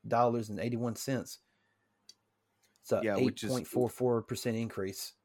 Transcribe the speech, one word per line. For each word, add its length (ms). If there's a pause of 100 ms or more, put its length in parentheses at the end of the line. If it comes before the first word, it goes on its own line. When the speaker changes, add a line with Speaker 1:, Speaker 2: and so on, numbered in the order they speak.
Speaker 1:
dollars 440
and 100
eighty-one 360
cents. 440 (1400)
It's 100
a 100
Speaker 2:
Yeah, 140
which 260
is 80
Speaker 1:
eight 40
point 120
four 220
four 340
percent 340
increase. 580 (100)